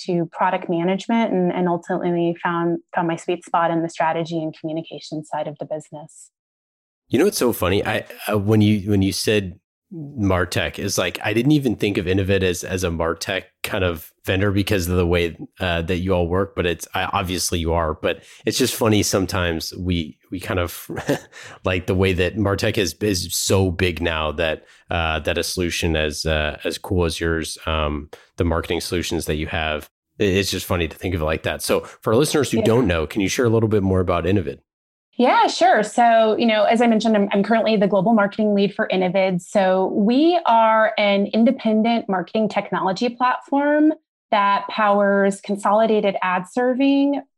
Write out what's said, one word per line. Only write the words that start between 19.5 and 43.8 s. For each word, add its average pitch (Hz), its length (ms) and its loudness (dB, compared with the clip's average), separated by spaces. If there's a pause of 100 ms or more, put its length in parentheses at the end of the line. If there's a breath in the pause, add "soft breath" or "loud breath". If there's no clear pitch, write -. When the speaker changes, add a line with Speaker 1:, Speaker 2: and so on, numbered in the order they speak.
Speaker 2:
we, 87 420 -4 (140)
we 92 80 -8
kind 98 180 -4
of - 320 -6 (560 loud breath)
<laughs> - 180 -14
like 92 220 -2
the 101 80 0
way 95 200 2
that 90 220 0
MarTech 101 400 0
is, 90 180 0
is 90 380 -2
so 95 380 2
big 85 320 -2
now 78 300 -2
that, 78 340 -4 (240 soft breath)
uh, 80 300 0
that 82 180 -2
a 85 60 0
solution 85 500 -2
as, 78 320 -2
uh, 76 380 -2
as 82 140 -6
cool 90 260 -2
as 82 160 -2
yours, 82 360 -2 (100)
um, 76 440 -2 (280 loud breath)
the 90 60 0
marketing 85 360 -2
solutions 82 460 -4
that 78 100 -2
you 78 100 -4
have, 78 420 -6 (300)
it, 98 160 2
it's 98 160 0
just 92 160 -6
funny 87 220 -2
to - 80 -16
think 90 180 -6
of 87 60 -4
it 76 40 -2
like 80 200 -2
that. 78 180 -4
So 101 200 0
for - 300 -6
our 110 60 4
listeners 135 320 2
who 113 80 0
Speaker 1:
Yeah. 110 60 0
Speaker 2:
don't 113 240 4
know, 82 180 0
can - 140 -4
you 95 80 2
share 127 160 0
a 117 60 2
little 113 180 2
bit 104 160 2
more 92 160 2
about 87 240 0
Innovid? 85 340 0 (600)
Speaker 1:
Yeah, 370 280 4
sure. 330 360 4
So, 226 540 4
you - 80 0
know, 214 200 2
as 226 180 4
I 247 40 4
mentioned, 220 300 4
I'm, 202 160 2
I'm 202 100 4
currently 220 360 2
the 202 80 2
global 196 260 2
marketing 208 420 2
lead 202 200 2
for 214 180 -2
Innovid. 185 480 0
So 185 460 2
we 269 580 2
are 220 540 4
an 202 300 2
independent 226 800 2
marketing 196 440 -2
technology 185 580 -2
platform 294 880 0 (360)